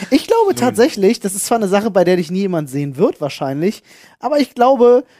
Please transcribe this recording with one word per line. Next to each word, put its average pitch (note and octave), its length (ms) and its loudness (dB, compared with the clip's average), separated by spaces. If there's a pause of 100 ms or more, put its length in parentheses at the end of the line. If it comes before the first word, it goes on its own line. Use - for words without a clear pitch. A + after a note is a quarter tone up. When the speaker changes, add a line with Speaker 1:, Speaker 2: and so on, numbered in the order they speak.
Speaker 1:
Ich - 160 0
glaube A4+ 220 2
Speaker 2:
Nun. F4+ 80 0
Speaker 1:
tatsächlich, A3+ 640 0
das G3 160 -6
ist G#3 100 -8
zwar A#3 140 0
eine G#3+ 80 -2
Sache, G3+ 240 0
bei F#3 120 2
der F3+ 140 2
dich E3+ 140 -4
nie F#3 100 -4
jemand F3 280 -4
sehen C#3 280 -6
wird, G3+ 240 -2
wahrscheinlich, D3 600 -4 (360)
aber D4 200 -2
ich - 160 -4
glaube, B3 500 4 (140)